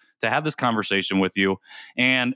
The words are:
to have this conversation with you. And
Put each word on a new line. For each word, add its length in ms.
to 80
have 140
this 100
conversation 640
with 180
you. 220
And 380